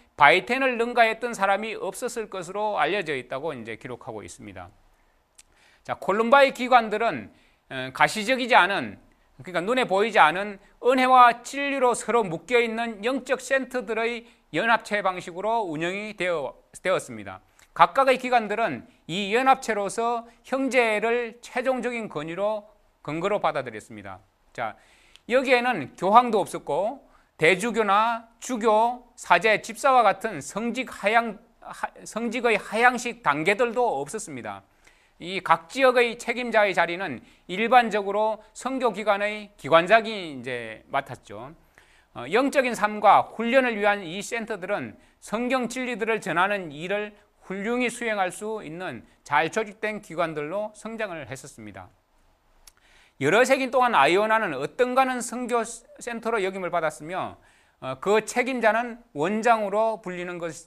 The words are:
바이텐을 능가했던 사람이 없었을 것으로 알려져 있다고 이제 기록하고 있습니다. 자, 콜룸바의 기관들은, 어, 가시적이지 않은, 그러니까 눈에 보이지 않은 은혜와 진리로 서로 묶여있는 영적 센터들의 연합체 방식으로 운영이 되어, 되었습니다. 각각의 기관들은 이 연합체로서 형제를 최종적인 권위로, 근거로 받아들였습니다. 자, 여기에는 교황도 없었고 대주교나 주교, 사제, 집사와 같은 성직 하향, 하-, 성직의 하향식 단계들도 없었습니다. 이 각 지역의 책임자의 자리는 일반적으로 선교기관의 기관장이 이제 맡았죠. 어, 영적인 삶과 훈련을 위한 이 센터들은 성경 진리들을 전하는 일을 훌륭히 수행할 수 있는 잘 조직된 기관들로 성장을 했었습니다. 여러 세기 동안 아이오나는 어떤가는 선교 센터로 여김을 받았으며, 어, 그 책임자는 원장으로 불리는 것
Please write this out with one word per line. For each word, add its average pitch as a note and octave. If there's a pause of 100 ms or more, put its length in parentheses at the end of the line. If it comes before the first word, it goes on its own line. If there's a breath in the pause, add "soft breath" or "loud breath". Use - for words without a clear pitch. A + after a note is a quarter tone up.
(160 soft breath)
바이텐을 A3+
능가했던 A#3
사람이 G3
없었을 G#3+
것으로 F#3+
알려져 E3
있다고 C3+
이제 A2+
기록하고 A2+
있습니다. F#2+ (1120 soft breath)
자, -
콜룸바의 A#3
기관들은, A3 (380 soft breath)
어, C3
가시적이지 A3+
않은, F3 (440)
그러니까 E3+
눈에 A#3+
보이지 G3+
않은 F#3 (240 soft breath)
은혜와 B3
진리로 C#4
서로 A3
묶여있는 A3+
영적 B3+
센터들의 A#3 (280 soft breath)
연합체 A3
방식으로 F#3
운영이 F#3+
되어, E3 (280)
되었습니다. A2 (340 soft breath)
각각의 C4
기관들은 A3 (200 soft breath)
이 G3
연합체로서 A#3 (180 loud breath)
형제를 A#3
최종적인 A#3+
권위로, G3 (360)
근거로 E3+
받아들였습니다. A2 (340)
자, A2+ (520 soft breath)
여기에는 A#3+
교황도 A3
없었고 E3+ (260 soft breath)
대주교나 G#3+ (140)
주교, A#3 (100)
사제, F#3
집사와 B3+
같은 G3
성직 A#3
하향, A3 (220)
하-, - (160)
성직의 A3+
하향식 A#3
단계들도 G3
없었습니다. A#2+ (580 soft breath)
이 F3+
각 E3
지역의 B3
책임자의 A3
자리는 E3+ (260 soft breath)
일반적으로 G#3+ (100)
선교기관의 G#3
기관장이 F3+
이제 A#2+
맡았죠. C3 (600 soft breath)
어, A#2+
영적인 B3
삶과 G3+
훈련을 A#3
위한 G3+
이 F3
센터들은 F#3+ (220 soft breath)
성경 B3
진리들을 A3+
전하는 F#3
일을 G3+ (280 soft breath)
훌륭히 A3+
수행할 G#3+
수 G#3
있는 D#3 (160 soft breath)
잘 D#3
조직된 G#3+
기관들로 E3
성장을 G#3
했었습니다. G2+ (1300 soft breath)
여러 F3
세기 C4
동안 B3
아이오나는 F#3+
어떤가는 B3
선교 A#3+
센터로 A3+
여김을 F#3+
받았으며, D#3 (420 soft breath)
어, C3
그 G#3+
책임자는 A#3 (140)
원장으로 G#3+
불리는 F3+
것 E3 (140)